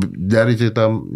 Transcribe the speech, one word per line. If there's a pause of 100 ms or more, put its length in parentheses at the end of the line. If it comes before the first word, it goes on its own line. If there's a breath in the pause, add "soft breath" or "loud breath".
(120)
dari
cerita (260)